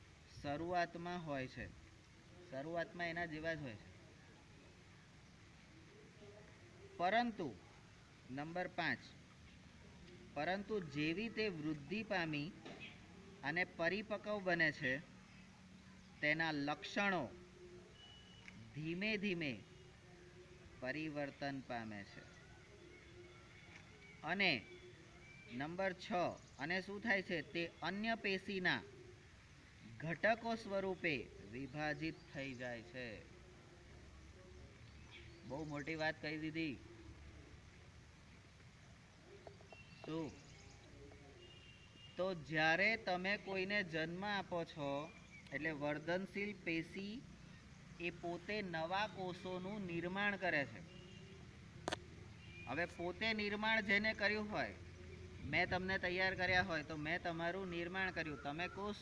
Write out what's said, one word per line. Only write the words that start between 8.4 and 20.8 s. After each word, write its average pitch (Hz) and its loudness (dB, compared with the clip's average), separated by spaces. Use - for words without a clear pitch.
પાંચ, 156 2
પરંતુ 196 2
જેવી 165 2
તે 214 2
વૃદ્ધિ 151 0
પામી 165 2
અને 165 4
પરિપક્વ 202 2
બને 170 8
છે, 135 4
તેના 156 6
લક્ષણો 151 4
ધીમે 180 2
ધીમે 170 4